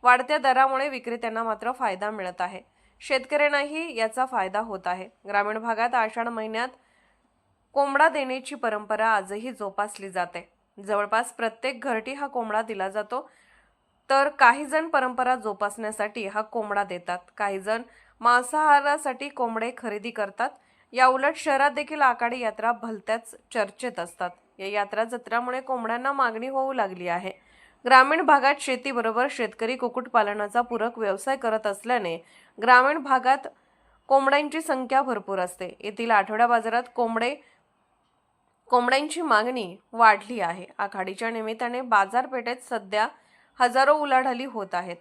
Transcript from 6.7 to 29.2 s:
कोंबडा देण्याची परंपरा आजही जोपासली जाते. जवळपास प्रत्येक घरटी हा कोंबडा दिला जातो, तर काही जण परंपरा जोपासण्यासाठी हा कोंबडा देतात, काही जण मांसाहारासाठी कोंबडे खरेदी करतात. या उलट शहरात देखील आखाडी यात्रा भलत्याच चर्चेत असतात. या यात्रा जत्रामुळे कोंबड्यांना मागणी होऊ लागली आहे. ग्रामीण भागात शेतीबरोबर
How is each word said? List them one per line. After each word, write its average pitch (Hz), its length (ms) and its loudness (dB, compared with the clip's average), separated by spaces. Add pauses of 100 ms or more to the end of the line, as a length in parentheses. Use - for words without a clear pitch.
कोंबडा 277 340 4
देण्याची 262 460 -4
परंपरा 214 540 -2
आजही 208 440 -2
जोपासली 202 580 -8
जाते. 175 380 -6 (300)
जवळपास 208 540 -2
प्रत्येक 226 520 -6
घरटी 240 300 -4
हा 277 120 -8
कोंबडा 226 360 -4
दिला 202 260 -6
जातो, 208 320 -6 (880)
तर 269 180 4 (100)
काही 269 280 6
जण 311 220 0
परंपरा 254 480 0
जोपासण्यासाठी 214 920 -6
हा 208 160 -4
कोंबडा 208 420 -4
देतात, 180 340 -8 (180)
काही 196 240 -4
जण 214 220 -4 (380)
मांसाहारासाठी 285 1080 2
कोंबडे 233 500 -4
खरेदी 214 320 -8
करतात. 220 400 -4 (420)
या 254 140 6
उलट 262 300 4
शहरात 277 340 2
देखील 294 320 -4
आखाडी 247 380 2
यात्रा 220 320 -2
भलत्याच 226 640 -6 (180)
चर्चेत 226 460 -4
असतात. 175 320 -6 (280)
या 190 100 -8
यात्रा 208 360 -2
जत्रामुळे 240 560 -4
कोंबड्यांना 247 520 -4
मागणी 240 360 -2
होऊ 269 240 -2
लागली 190 360 -4
आहे. 180 240 -4 (520)
ग्रामीण 262 380 8
भागात 277 380 6
शेतीबरोबर 247 680 -2